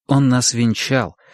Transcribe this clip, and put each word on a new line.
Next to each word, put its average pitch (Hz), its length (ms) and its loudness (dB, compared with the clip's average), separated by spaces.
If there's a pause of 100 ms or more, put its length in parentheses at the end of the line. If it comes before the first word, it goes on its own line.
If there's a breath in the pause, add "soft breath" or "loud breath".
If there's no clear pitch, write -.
он 139 220 4
нас 127 240 0
венчал, 117 640 -2 (160 loud breath)